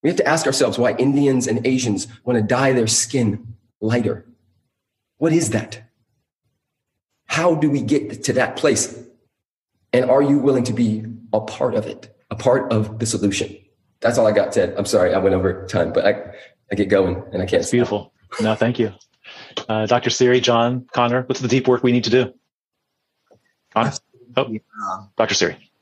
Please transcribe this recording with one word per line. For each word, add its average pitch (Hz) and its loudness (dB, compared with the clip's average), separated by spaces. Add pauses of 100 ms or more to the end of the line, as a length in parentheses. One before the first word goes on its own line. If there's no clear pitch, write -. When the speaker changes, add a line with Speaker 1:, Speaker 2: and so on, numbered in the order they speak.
Speaker 1:
We 151 2
have 175 -2
to - 2
ask - 0
ourselves 131 0
why 123 2
Indians 135 2
and 113 -2
Asians 123 -2 (160)
want 123 0
to 110 2
dye 123 2
their 120 2
skin 110 -2 (260)
lighter. 110 -2 (920)
What 156 2
is 160 2
that? - -6 (1400)
How 165 0
do 151 2
we 139 0
get 113 -2
to 123 -2
that 123 0
place? - 0 (920)
And 127 2
are 135 6
you 143 4
willing 127 2
to 117 -4
be 110 0 (300)
a 107 2
part - -4
of 107 -2
it, - -16 (160)
a 110 -8
part 131 0
of 107 -2
the 120 -2
solution? - -2 (420)
That's 117 0
all 113 4
I 107 4
got, 101 2
Ted. - 0
I'm 101 -2
sorry, 92 2
I 95 0
went 95 2
over 90 -2
time, 85 -2
but 87 0
I, 104 2 (500)
I 101 -6
get 98 0
going 95 2 (180)
and 92 -4
I 92 -4
can't - 0
Speaker 2:
That's - -6
Speaker 1:
stop. - -2
Speaker 2:
beautiful. 117 -2 (260)
No, 110 0
thank 120 -2
you. 107 -2 (720)
Uh, 110 -2
Doctor 120 2
Siri, 123 4
John, 120 2
Connor, 123 0
what's 127 -6
the 127 -4
deep 123 2
work 123 4
we 127 2
need 123 2
to 110 -2
do? 127 2 (1400)
Connor? 123 0 (420)
Oh, 131 0
Speaker 3:
Yeah. 107 -8 (580)
Speaker 2:
Doctor 107 0
Siri. - -4 (100)